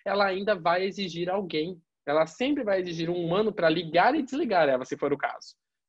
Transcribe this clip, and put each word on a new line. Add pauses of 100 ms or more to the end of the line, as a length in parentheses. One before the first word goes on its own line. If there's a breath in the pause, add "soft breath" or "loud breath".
ela
ainda
vai
exigir
alguém. (240)
Ela
sempre
vai
exigir
um
humano
pra
ligar
e
desligar
ela,
se
for
o
caso, (320)